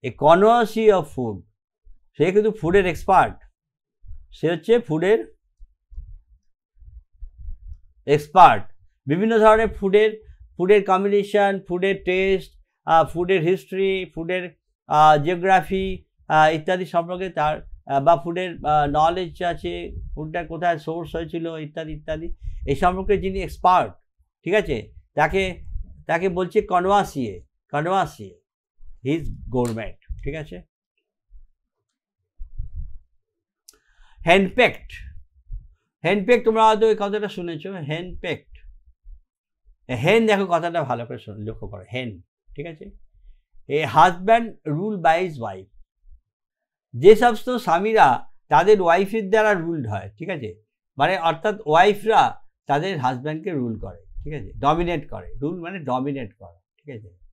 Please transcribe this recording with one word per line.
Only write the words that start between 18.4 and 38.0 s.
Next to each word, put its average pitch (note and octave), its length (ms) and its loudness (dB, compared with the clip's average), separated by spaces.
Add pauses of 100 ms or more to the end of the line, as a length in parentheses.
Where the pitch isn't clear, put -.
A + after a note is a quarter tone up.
আহ, D3 240 2
knowledge E3 520 0
আছে, E3+ 500 -6 (220)
ফুডটা D#3 300 -8
কোথায় E3 340 -4
source D#3+ 380 -8
হয়েছিল E3 400 -8
ইত্যাদি D#3 360 -12
ইত্যাদি, D#3+ 420 -8 (320)
এই C#3 100 -2
সম্পর্কে F#3+ 420 0
যিনি F#3+ 240 -6
expert, F3+ 520 0 (500)
ঠিক E3+ 100 -2
আছে, D#3 380 -4 (220)
তাকে, F3 500 -2 (420)
তাকে E3+ 220 -2
বলছে F#3+ 320 0
কনভাসিয়ে, F3 840 -2 (300)
কনভাসিয়ে, D3+ 680 -4 (640)
হি C#3 100 0
ইজ D3+ 220 -6 (140)
গরম্যাট, A2+ 460 -4 (280)
ঠিক C#3+ 100 -6
আছে? D#3+ 280 -12 (3750)
Handpicked, F#3+ 640 2 (1120)
Handpicked G#3 400 2
তোমরা A3 220 4
হয়তো A3 220 4
এই G#3 100 2
কথাটা G#3 300 -4
শুনেছো, F3 460 -10
Handpicked। E3 760 -8 (1400)